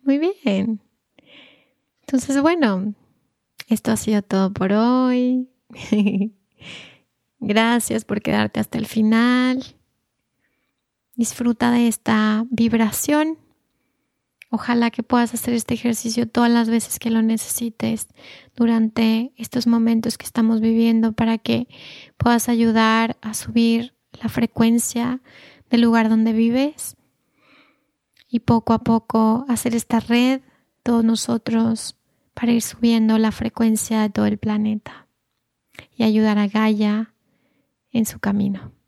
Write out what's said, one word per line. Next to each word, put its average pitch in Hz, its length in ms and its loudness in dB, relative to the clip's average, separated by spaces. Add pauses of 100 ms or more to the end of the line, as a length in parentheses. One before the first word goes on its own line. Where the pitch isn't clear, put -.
muy 269 140 2
bien. 226 640 -2 (1200)
Entonces, 269 400 -2
bueno, 220 520 0 (760)
esto 214 240 -2
ha 220 60 0
sido 214 240 -2
todo 190 300 0
por 196 220 -2
hoy. 254 760 0 (200)
<laughs> 202 640 -2 (1040)
Gracias 226 680 0
por 208 160 -6
quedarte 214 380 -2
hasta 220 180 -6
el 220 80 -4
final. 247 800 0 (1500)
Disfruta 240 560 -2
de 240 160 4
esta 214 600 0
vibración. 233 880 0 (1120)
Ojalá 233 420 -2
que - 100 -8
puedas 233 320 0
hacer 240 200 -4
este 233 200 -4
ejercicio 233 540 -4
todas 233 240 2
las 233 180 2
veces 226 300 -2
que 233 100 -6
lo 226 120 2
necesites 226 880 -4 (480)
durante 226 840 0
estos 233 280 -6
momentos 226 520 2
que - 80 -18
estamos 226 360 0
viviendo 226 520 2
para 226 240 -2
que 233 300 -4 (500)
puedas 240 320 0
ayudar 226 720 2
a 214 120 -10
subir 233 640 0 (180)
la - 160 -8
frecuencia 233 920 0 (480)
del 233 120 4
lugar 226 280 4
donde 220 240 2
vives 240 640 0 (1300)
y 233 120 -4
poco 226 320 2
a 226 60 2
poco 226 680 0
hacer 240 260 -2
esta 226 260 -2
red, 247 420 0 (420)
todos 233 200 2
nosotros, 226 960 -2 (360)
para 233 180 -2
ir 233 100 2
subiendo 226 560 2
la 220 140 2
frecuencia 226 720 -2
de 214 80 0
todo 214 160 0
el 214 120 0
planeta 214 680 -4 (880)
y 233 80 -2
ayudar 214 340 2
a 208 100 0
Gaia 214 680 0 (800)
en 226 140 0
su - 140 -12
camino. 202 540 -4 (140)